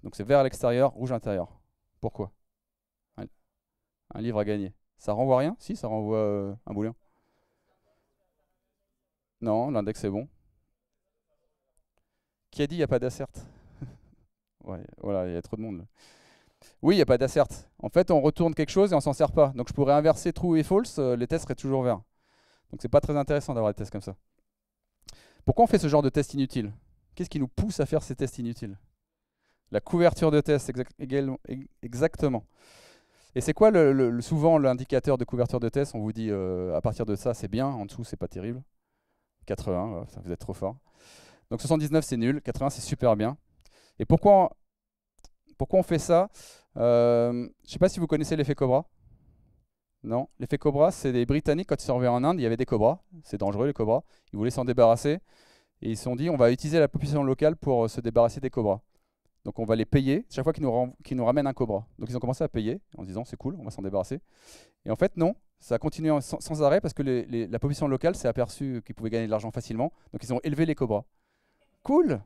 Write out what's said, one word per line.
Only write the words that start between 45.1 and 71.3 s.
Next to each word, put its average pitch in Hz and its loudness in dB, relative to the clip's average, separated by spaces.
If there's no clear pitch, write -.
pourquoi 190 2
on 180 2
fait 165 0
ça ? 175 2
Euh, 120 4
je - -20
sais - -10
pas 180 4
si 185 -6
vous 165 -2
connaissez 156 0
l'effet 143 -2
Cobra. 135 0
Non, 117 -4
l'effet 135 -4
Cobra, 151 2
c'est 139 -4
des 120 2
Britanniques, 151 0
quand 143 -2
ils - -12
sont 127 0
revenus 123 2
en 123 0
Inde, 170 0
il 131 0
y - 0
avait 117 0
des 123 0
cobras, 120 2
c'est - -10
dangereux 101 -2
les 143 -2
cobras, 117 0
ils - -10
voulaient 113 -2
s'en 127 -4
débarrasser, 123 4
et 110 -4
ils 110 -4
se - -14
sont 127 -4
dit, 147 -2
on 156 0
va 120 8
utiliser 151 0
la 147 6
population 143 0
locale 151 2
pour, 123 2
euh, - -2
se 117 -6
débarrasser 113 4
des 127 -4
cobras. 107 0
Donc - -8
on 113 -4
va 110 2
les 110 0
payer 139 2
chaque 131 -6
fois 156 0
qu'ils 156 -6
nous 131 0
ram-, 123 -2
qu'ils 131 -6
nous 123 0
ramènent 139 2
un 131 -2
cobra. 110 -2
Donc 113 -10
ils 120 -8
ont 123 -4
commencé 131 -4
à 147 -2
payer, 117 -4
en - -14
se 92 -12
disant, 95 -8
c'est - -14
cool, 147 -8
on 131 -16
va 110 -12
s'en 101 -12
débarrasser. 95 -4
Et 107 -4
en 110 0
fait, 190 0
non, 165 0
ça - -6
a 117 0
continué 156 -2
en, 147 2
sans, - -8
sans 151 -6
arrêt, 151 4
parce 165 -4
que - -6
les, 127 0
les, 117 -4
la 110 -6
population 143 -2
locale 143 0
s'est - -4
aperçue 123 -4
qu'ils - -14
pouvaient 113 -6
gagner 113 -2
de 107 -4
l'argent 110 -2
facilement, 117 -4
donc 110 -10
ils 117 -8
ont 127 -2
élevé 156 0
les 151 -2
cobras. 107 -2